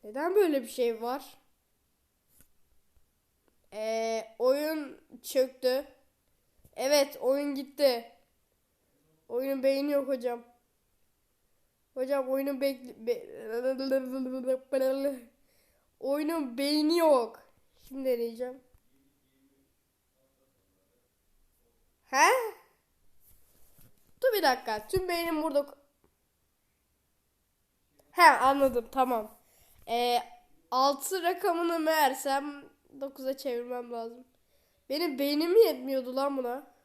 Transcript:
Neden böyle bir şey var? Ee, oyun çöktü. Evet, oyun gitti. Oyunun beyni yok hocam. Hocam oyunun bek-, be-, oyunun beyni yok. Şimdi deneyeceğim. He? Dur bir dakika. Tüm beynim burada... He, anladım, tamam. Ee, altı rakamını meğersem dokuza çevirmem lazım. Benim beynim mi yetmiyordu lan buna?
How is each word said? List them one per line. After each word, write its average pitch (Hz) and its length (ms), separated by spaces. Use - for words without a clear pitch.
Neden 285 300
böyle 320 280
bir 233 60
şey 233 340
var? 247 360
Ee, 220 520
oyun 285 640
çöktü. 262 680
Evet, 277 440
oyun 285 340
gitti. 262 580
Oyunun 262 340
beyni 277 300
yok 277 160
hocam. 240 360
Hocam 262 340
oyunun 269 320
bek-, 247 460
be-, 226 440
oyunun 285 580
beyni 302 400
yok. 277 440
Şimdi 269 220
deneyeceğim. 247 560
He? 302 240
Dur 508 140
bir 370 60
dakika. 240 460
Tüm 370 200
beynim 339 340
burada... 285 320
He, 339 200
anladım, 262 640
tamam. 254 460
Ee, 240 280
altı 277 520
rakamını 339 560
meğersem 285 880
dokuza 269 360
çevirmem 247 560
lazım. 233 320
Benim 285 300
beynim 294 340
mi 440 80
yetmiyordu 262 560
lan 277 200
buna? 254 380